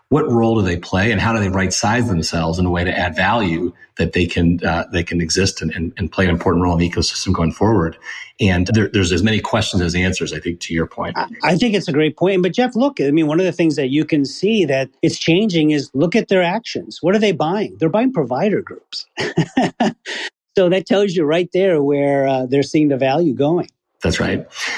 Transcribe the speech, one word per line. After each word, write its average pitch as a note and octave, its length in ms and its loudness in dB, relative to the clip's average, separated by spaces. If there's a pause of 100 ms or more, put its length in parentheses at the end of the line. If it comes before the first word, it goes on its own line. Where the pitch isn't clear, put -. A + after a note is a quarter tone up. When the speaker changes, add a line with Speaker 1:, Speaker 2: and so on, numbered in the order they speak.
(100)
Speaker 1:
what D#3 180 2
role A#2 280 2
do G#2 60 2
they F2 140 0
play F#2+ 360 0
and G2 80 0
how A2+ 120 0
do A2 60 -2
they G2+ 100 0
right F#2+ 240 0
size G#2+ 360 0
themselves E2 500 -2
in F2+ 80 2
a F2 40 0
way F2 120 0
to F#2 80 0
add F2 240 -4
value F#2 580 0 (240)
that E2+ 160 -2
they F2 140 2
can, E2+ 380 2
uh, E2 280 -2
they E2+ 120 -2
can F2 160 -4
exist F#2 420 -2
and, D#2+ 80 -4
and, E2 260 -6
and F2 140 -4
play F#2+ 140 0
an F2 60 2
important F2 340 0
role F2+ 80 2
in E2+ 80 2
the F2 100 2
ecosystem - 420 -2
going E2 200 0
forward. G2 440 0 (440)
And F#2 340 2
there, G#2+ 140 4
there's F#2 240 2
as F2 100 2
many A2 160 2
questions G2+ 420 -2
as E2+ 140 0
answers, F#2 380 -2
I D#2 80 -8
think, E2+ 220 -6
to E2 120 -8
your E2 140 -2
point. - 280 -8
Speaker 2:
I, - 120 -4 (160)
I E3 120 2
think G#3+ 200 2
it's F3 100 -2
a E3+ 60 -4
great D#3 240 0
point. F#3 260 2
But F3+ 100 0
Jeff, B3 220 0
look, C4 260 0
I C#3+ 120 2
mean, D#3+ 160 2
one D#3 100 0
of F#3 80 2
the E3+ 60 0
things D#3+ 240 0
that C3+ 140 -2
you D3+ 140 2
can C#3+ 200 0
see G3 400 0
that C3+ 260 -2 (100)
it's - 160 0
changing E3+ 540 2
is C#3+ 240 -2
look E3+ 220 2
at G3+ 100 2
their F#3 160 2
actions. E3+ 580 -6
What F3+ 140 2
are G#3+ 60 2
they G#3 100 2
buying? F3 480 -2
They're D#3+ 100 2
buying A#3+ 240 0
provider C#3+ 500 -2
groups. - 440 -14 (100)
<laughs> - 800 -2 (640)
So F3+ 100 4
that F#3 180 2
tells G3 280 2
you E3+ 100 0
right E3+ 280 0
there F3+ 280 2
where, C#3+ 460 2
uh, C3 200 0
they're C#3 180 2
seeing D3+ 240 2
the C#3 80 2
value C3+ 380 2
going. D3 340 0 (340)
Speaker 1:
That's F2 160 0
right. F2+ 280 -2 (320)